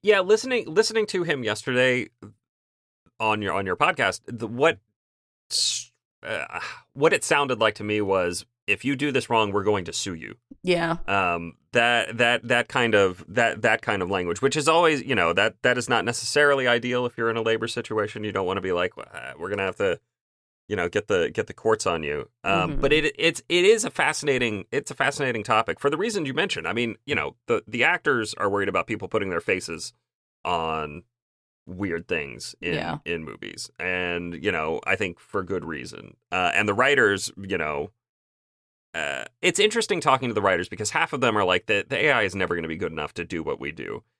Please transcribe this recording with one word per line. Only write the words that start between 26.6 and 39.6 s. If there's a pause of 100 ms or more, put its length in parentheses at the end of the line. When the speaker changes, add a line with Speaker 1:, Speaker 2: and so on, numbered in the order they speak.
Speaker 1:
I
mean, (100)
you
know, (100)
the,
the
actors
are
worried
about
people
putting
their
faces (520)
on (640)
weird
things
in,
Speaker 2:
Yeah.
Speaker 1:
in
movies.
And,
you
know,
I
think
for
good
reason. (160)
Uh,
and
the
writers, (100)
you
know, (1040)
uh, (160)
it's
interesting